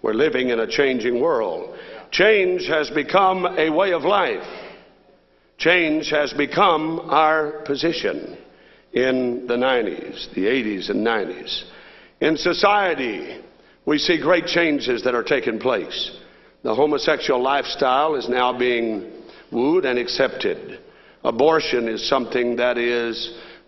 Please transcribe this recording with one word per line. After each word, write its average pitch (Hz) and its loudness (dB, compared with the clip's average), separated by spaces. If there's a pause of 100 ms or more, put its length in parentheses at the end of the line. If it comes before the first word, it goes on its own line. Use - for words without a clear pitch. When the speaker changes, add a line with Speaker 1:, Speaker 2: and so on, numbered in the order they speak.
Speaker 1:
We're 107 -2
living 127 2
in 120 0
a 113 0
changing 123 0
world. 104 -2
Speaker 2:
Yeah. - -16
Speaker 1:
Change 185 4
has 151 0
become 185 2
a 160 0
way 185 2
of 165 -2
life. 160 0 (1160)
Change 156 2
has 147 0
become 160 2 (100)
our 156 2
position 139 -4 (560)
in 127 0
the 120 0
nineties, 120 -2
the 92 0
eighties 107 -2
and 101 0
nineties. 101 -2 (560)
In 156 2
society, 165 0 (420)
we 147 2
see 160 2
great 165 2
changes 143 0
that 127 2
are 117 0
taking 117 0
place. 110 -2 (520)
The 110 -2
homosexual 143 2
lifestyle 139 2
is 117 -4
now 123 2
being 117 0 (380)
wooed 147 2
and 123 0
accepted. - -2 (440)
Abortion 123 2
is 110 -4
something 120 0
that 120 0
is 120 -2 (280)